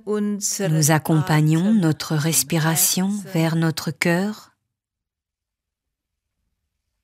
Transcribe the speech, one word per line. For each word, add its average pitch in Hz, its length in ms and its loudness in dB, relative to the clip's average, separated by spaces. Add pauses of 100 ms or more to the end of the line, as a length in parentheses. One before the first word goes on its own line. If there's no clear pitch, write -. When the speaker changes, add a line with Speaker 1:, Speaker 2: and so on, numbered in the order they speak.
Speaker 1:
unseren 208 680 -2
Speaker 2:
Nous 156 180 2
accompagnons 156 760 2
Speaker 1:
Atem 220 160 4
Speaker 2:
notre 156 340 -2
Speaker 1:
zum 147 80 0
Speaker 2:
respiration 160 880 0
Speaker 1:
Herzen. 202 240 -8
Speaker 2:
vers 165 240 0
notre 160 340 -2
cœur. 185 600 -2 (2500)